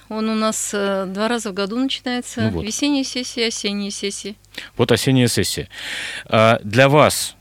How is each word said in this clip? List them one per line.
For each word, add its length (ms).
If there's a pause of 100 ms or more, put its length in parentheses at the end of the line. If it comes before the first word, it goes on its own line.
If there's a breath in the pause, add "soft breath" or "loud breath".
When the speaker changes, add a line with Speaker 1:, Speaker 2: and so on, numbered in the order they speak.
Speaker 1:
он 220
у 60
нас, 380
э, 340
два 200
раза 220
в 40
году 240
начинается. 640
Speaker 2:
Ну 100
вот. 140
Speaker 1:
Весенняя 380
сессия, 440
осенняя 440
сессия. 440 (420 loud breath)
Speaker 2:
Вот 140
осенняя 360
сессия. 400 (580 loud breath)
А, 380
для 240
вас, 540